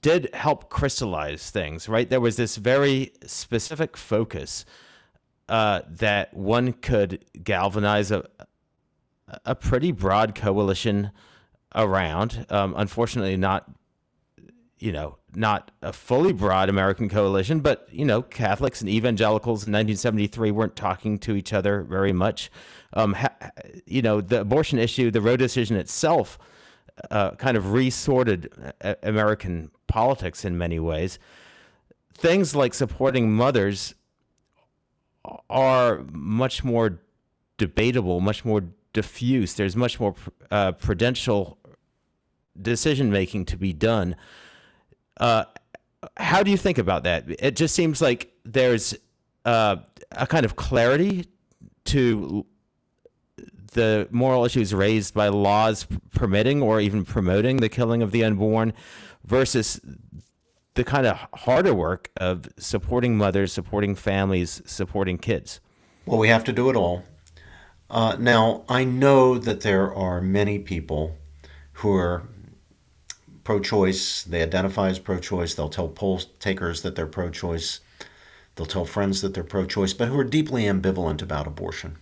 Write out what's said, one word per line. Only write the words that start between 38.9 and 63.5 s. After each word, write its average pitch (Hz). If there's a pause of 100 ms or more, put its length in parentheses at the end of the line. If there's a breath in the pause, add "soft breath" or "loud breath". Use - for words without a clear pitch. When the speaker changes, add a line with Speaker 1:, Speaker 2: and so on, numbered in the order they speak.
Speaker 1:
diffuse. 120
There's 98
much 123
more, 101 (360)
uh, 98
prudential 107 (1040)
decision-making 110
to -
be 92
done. 90 (1040 loud breath)
Uh, 117 (720)
how 190
do 196
you 196
think 180
about 90
that? 85 (140)
It 135
just 160
seems 160
like 127 (120)
there's, 120 (500)
uh, 110 (360)
a -
kind 156
of 104
clarity 151 (600)
to 104 (1300)
the 110
moral 123
issues 120
raised 104
by 104
laws 101
p-, 92 (160)
permitting 120
or 110
even 104
promoting 107
the 113
killing 117
of 104
the 113
unborn 110 (520 loud breath)
versus 127 (960)
the 123
kind 131
of 95 (180)
harder 151
work 90
of 92 (100)
supporting 120
mothers, 98